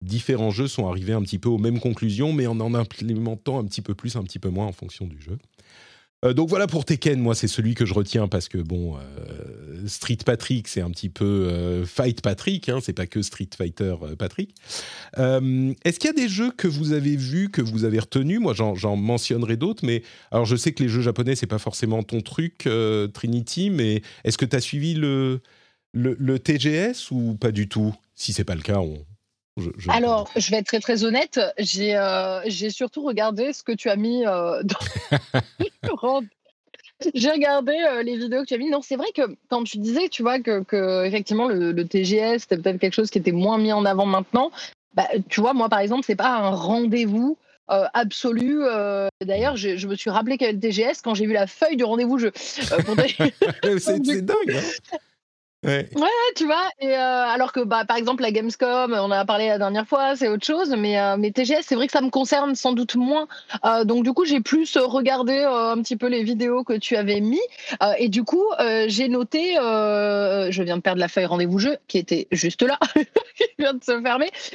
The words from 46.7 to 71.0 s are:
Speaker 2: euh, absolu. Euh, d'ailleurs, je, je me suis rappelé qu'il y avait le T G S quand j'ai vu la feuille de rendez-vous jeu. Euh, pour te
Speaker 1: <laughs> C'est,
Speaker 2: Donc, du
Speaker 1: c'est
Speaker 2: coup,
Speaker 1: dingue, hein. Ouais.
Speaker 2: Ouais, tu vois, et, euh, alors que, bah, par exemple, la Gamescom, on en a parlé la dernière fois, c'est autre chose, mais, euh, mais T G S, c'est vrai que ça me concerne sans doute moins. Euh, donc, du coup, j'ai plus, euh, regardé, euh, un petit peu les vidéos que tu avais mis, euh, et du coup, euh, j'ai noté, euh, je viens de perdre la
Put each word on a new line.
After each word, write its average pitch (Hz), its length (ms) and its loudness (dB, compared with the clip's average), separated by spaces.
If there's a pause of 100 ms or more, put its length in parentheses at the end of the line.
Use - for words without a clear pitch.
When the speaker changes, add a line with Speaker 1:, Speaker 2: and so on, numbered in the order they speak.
Speaker 2:
euh, 196 220 4
absolu. 240 720 0
Euh, 202 460 0 (160)
d'ailleurs, 226 320 0
je, 196 180 -2
je 185 120 -6
me 196 80 -4
suis 208 140 -6
rappelé 220 280 0
qu'il 254 80 0
y 220 40 4
avait 214 60 -2
le 196 60 -4
T 226 100 0
G 202 120 2
S 277 180 -2
quand 226 120 -2
j'ai 208 120 0
vu 214 80 0
la 202 120 2
feuille 311 300 0
de 247 80 0
rendez-vous 240 360 2
jeu. 226 120 0 (400)
Euh, 170 120 2
pour 214 120 -2
te - 60 4
Speaker 1:
<laughs> - 800 2
C'est, - 140 0
Speaker 2:
Donc, 294 100 0
du 262 80 2
Speaker 1:
c'est 196 80 0
Speaker 2:
coup, 185 60 -4
Speaker 1:
dingue, 392 300 0
hein. 339 420 -6 (680)
Ouais. 139 320 0
Speaker 2:
Ouais, 294 120 2 (280)
tu 320 120 -2
vois, 320 160 2 (160)
et, 269 80 -4
euh, 262 100 2
alors 254 560 0
que, 269 60 -2
bah, 226 260 0
par 220 100 2
exemple, 240 280 0
la 220 80 0
Gamescom, 240 640 0
on 220 40 2
en 202 140 2
a 196 140 2
parlé 214 200 2
la 214 140 2
dernière 202 260 0
fois, 277 300 2
c'est 254 120 0
autre 214 160 0
chose, 311 320 0
mais, 208 240 2
euh, 202 200 2
mais 208 100 2
T 254 160 0
G 247 80 2
S, 311 160 2
c'est 269 60 2
vrai 247 100 2
que 269 60 -2
ça 294 100 2
me 262 80 2
concerne 277 460 2
sans 254 180 0
doute 233 220 0
moins. 277 320 2 (360)
Euh, 226 200 4
donc, 233 200 4
du 254 80 4
coup, 285 140 4
j'ai 285 160 4
plus, 311 340 2
euh, 254 120 6
regardé, 254 460 2
euh, 247 400 2
un 226 100 0
petit 226 140 -4
peu 240 100 0
les 247 160 2
vidéos 240 400 0
que 247 100 -2
tu 220 220 0
avais 208 260 2
mis, 233 180 2 (440)
euh, 202 160 4
et 233 100 2
du 220 140 2
coup, 339 200 2 (160)
euh, 220 280 2
j'ai 226 200 0
noté, 311 520 0
euh, 208 920 2
je 190 140 0
viens 175 140 -2
de 175 40 -4
perdre 185 180 0
la 175 80 2